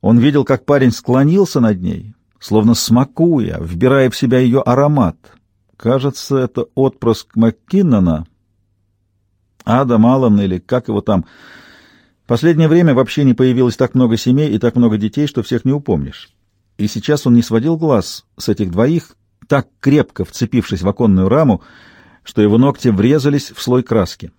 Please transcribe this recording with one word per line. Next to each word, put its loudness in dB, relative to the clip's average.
Он 4
видел, 2
как -2
парень 2
склонился 0
над 0
ней, -8
словно 0
смакуя, 0
вбирая 0
в -12
себя 0
её 2
аромат. 0
«Кажется, -4
это -4
отпрыск -2
МакКиннона», 0
Адам 2
Аллен 2
или -2
как -4
его -2
там. -2
Последнее 0
время 4
вообще 0
не 4
появилось 0
так -2
много 2
семей 0
и -2
так -2
много 2
детей, -4
что -6
всех -6
не 0
упомнишь. -6
И -4
сейчас -4
он 4
не 4
сводил -2
глаз -2
с -8
этих -2
двоих, -2
так -2
крепко 0
вцепившись -4
в -2
оконную 0
раму, 0
что -6
его 4
ногти 0
врезались 0
в -18
слой 0
краски. -6